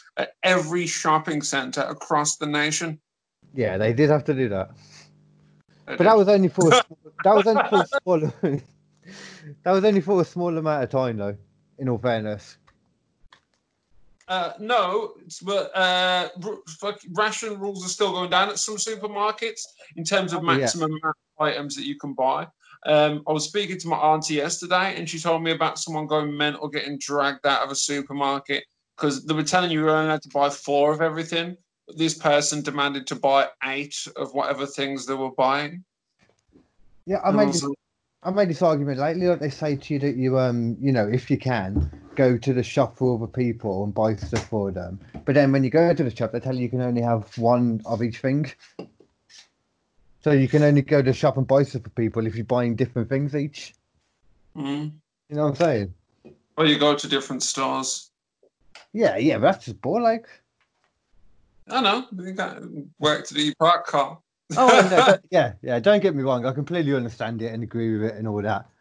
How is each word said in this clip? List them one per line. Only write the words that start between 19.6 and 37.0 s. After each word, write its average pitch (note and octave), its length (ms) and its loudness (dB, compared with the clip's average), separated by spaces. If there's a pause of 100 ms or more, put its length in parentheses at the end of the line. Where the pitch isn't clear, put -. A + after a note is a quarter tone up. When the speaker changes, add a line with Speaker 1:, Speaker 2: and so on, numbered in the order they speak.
Speaker 1:
in E3+ 80 -8
terms F#3 280 0
of E3+ 100 -4
Speaker 2:
Oh, E3+ 100 0
yeah. C#3 60 2
Speaker 1:
maximum D#3 320 0
amount D#3 260 -4 (220)
of D3+ 80 0
items C#3+ 300 -4
that C#3 100 -10
you C#3+ 100 -6
can C#3+ 180 -10
buy. C3+ 340 -2 (380)
Um, D3+ 400 2
I D#3 60 0
was D3+ 120 -2
speaking F#3+ 340 -4
to E3 100 -10
my E3 80 -2
auntie D#3 380 2
yesterday, F3 600 -2
and E3+ 120 -8
she E3+ 100 -8
told E3 240 -2
me E3 100 0
about D#3+ 260 -2
someone D#3 280 -6
going D3+ 300 -2
mental, D3 320 -4
getting C#3+ 300 -8
dragged C#3+ 480 -2
out C3+ 180 2
of C3+ 60 -6
a C#3 40 -8
supermarket C#3 880 -4 (320)
'cause C#3+ 280 -2
they D#3 100 -2
were D#3 80 0
telling F3 280 0
you D#3 100 0
you D#3 40 0
were D#3 60 2
only D#3 180 2
allowed D#3 140 -2
to - 60 -20
buy C#3+ 220 0
four C#3+ 420 2
of D#3 80 -2
everything. E3 560 -4 (400)
This D#3+ 180 0
person D3 480 0
demanded C#3 460 -4
to C#3+ 80 -6
buy C3+ 320 2 (160)
eight C#3 420 -8 (100)
of C#3 180 -8
whatever C#3 320 -2
things C#3 400 -6
they C3+ 80 -4
were C3+ 180 -4
buying. D3 520 -2 (1200)